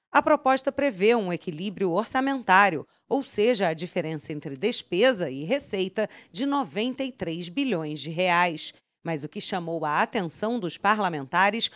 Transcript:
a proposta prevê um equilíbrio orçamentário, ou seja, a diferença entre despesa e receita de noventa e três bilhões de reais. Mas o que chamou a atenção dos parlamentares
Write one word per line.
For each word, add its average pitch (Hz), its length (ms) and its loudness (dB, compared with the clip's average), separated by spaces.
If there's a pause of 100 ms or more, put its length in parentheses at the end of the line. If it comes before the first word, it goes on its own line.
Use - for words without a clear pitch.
a 285 120 4
proposta 269 500 2
prevê 226 420 2
um 196 200 0
equilíbrio 175 580 -4
orçamentário, 202 960 2 (220)
ou 277 120 0
seja, 214 460 2
a 160 60 0
diferença 160 580 -4
entre 147 240 -8
despesa 190 760 0
e 135 140 -8
receita 196 640 -2 (240)
de 208 140 -4
noventa 254 580 -2
e 262 80 -6
três 170 380 -6
bilhões 170 500 -2
de 143 120 -8
reais. 175 600 2 (300)
Mas 160 220 -6
o 147 40 -12
que 202 120 -12
chamou 165 420 -4
a 151 180 2
atenção 214 560 -2
dos 180 200 -4
parlamentares 196 1000 0